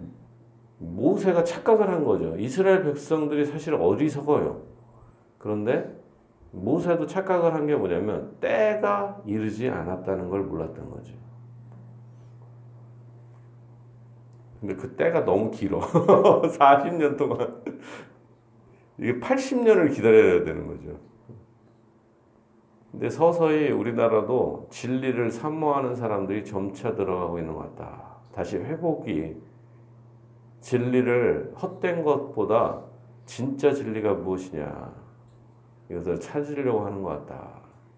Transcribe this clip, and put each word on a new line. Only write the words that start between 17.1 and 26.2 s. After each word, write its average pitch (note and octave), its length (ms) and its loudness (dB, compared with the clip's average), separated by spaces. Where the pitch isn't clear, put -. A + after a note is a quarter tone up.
동안. A#2+ 440 -2
이게 A#2 240 -2
팔십 C4 420 0
년을 G3 280 6
기다려야 G2 540 8
되는 D#2+ 220 -6
거죠. D2+ 320 -12
근데 A2+ 200 -6
서서히 D#3 600 2
우리나라도 A2+ 1000 0
진리를 B2 600 -2
사모하는 C#3+ 640 -2
사람들이 G#2 520 -4